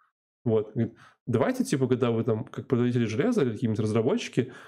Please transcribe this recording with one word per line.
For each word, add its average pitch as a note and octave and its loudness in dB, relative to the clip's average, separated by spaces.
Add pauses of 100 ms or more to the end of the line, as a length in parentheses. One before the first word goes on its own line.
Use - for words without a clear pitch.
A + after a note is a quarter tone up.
(440)
Вот. A2 2
Говорит: A#2 -2 (320)
«Давайте, E3+ 0
типа, C3 0
когда B2 2
вы A2 0
там, G#2+ -2
как - -12
производители A#2+ 2
железа F3 0
или B2 2
какие-нибудь A2 -2
разработчики, A#2+ 0 (160)